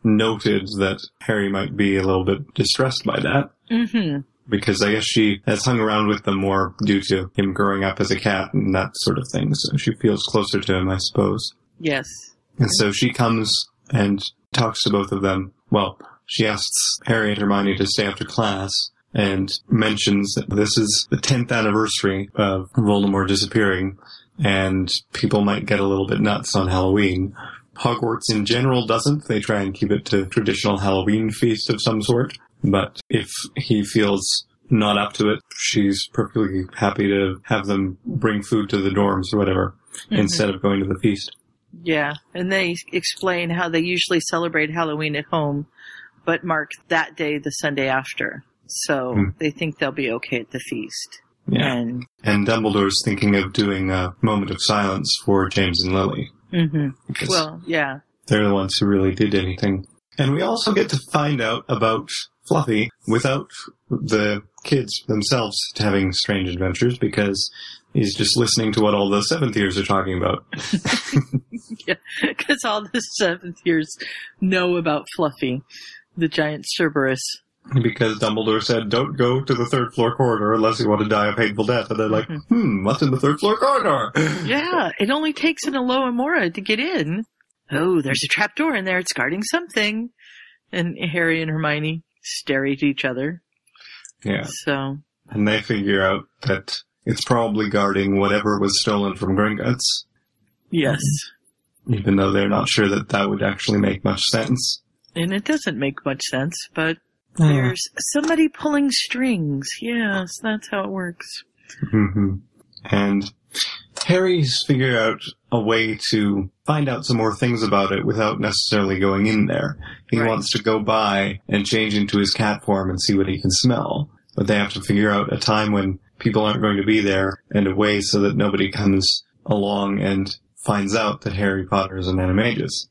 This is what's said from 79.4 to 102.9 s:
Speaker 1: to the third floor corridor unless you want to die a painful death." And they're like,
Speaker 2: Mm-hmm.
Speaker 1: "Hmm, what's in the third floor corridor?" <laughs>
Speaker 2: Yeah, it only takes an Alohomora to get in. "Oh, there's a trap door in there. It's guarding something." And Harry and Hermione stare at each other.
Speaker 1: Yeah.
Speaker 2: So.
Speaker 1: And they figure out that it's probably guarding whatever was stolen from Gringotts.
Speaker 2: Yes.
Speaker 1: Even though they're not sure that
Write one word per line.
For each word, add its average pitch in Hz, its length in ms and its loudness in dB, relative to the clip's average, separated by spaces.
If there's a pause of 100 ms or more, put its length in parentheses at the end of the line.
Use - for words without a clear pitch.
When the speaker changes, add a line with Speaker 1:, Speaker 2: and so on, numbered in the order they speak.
Speaker 1:
to 139 120 -2
the 117 120 0
third 123 280 0
floor 117 220 2
corridor 110 380 2
unless 110 260 2
you 104 100 2
want 104 120 4
to 104 60 0
die 104 220 2
a 104 60 -4
painful 107 300 0
death." 117 240 0
And 110 100 -2
they're 110 100 2
like, 110 180 0
Speaker 2:
Mm-hmm. 151 280 -2
Speaker 1:
"Hmm, 120 280 2
what's 113 180 0
in 139 100 2
the 131 80 0
third 147 200 2
floor 214 180 2
corridor?" 208 580 2
<laughs> 156 300 0
Speaker 2:
Yeah, 294 540 0
it 208 100 2
only 302 240 0
takes 311 300 -2
an 285 100 -4
Alohomora 254 800 0
to 202 80 -6
get 214 180 -2
in. 220 440 -2 (480)
"Oh, 160 300 2
there's 135 220 -2
a 139 40 -4
trap - 280 0
door 302 200 0
in 190 100 -2
there. 185 140 0
It's 180 140 -4
guarding 156 300 -2
something." 226 640 -2 (640)
And 175 260 -2
Harry 165 440 0
and 160 100 -4
Hermione 156 520 -2 (180)
stare - 440 -2
at 139 180 0
each 139 220 0
other. 135 360 -4 (800)
Speaker 1:
Yeah. 104 220 0 (200)
Speaker 2:
So. 139 320 -2 (320)
Speaker 1:
And 107 180 0
they 107 140 2
figure 101 400 0
out 95 240 0 (180)
that - 340 -2 (280)
it's 110 180 -2
probably 107 460 2
guarding 98 500 2
whatever 101 400 2
was 101 220 2
stolen 101 340 0
from 95 200 0
Gringotts. 107 720 0 (640)
Speaker 2:
Yes. 147 300 0 (840)
Speaker 1:
Even 101 280 2
though 98 160 4
they're 101 180 2
not 104 200 0
sure 104 180 4
that 104 220 0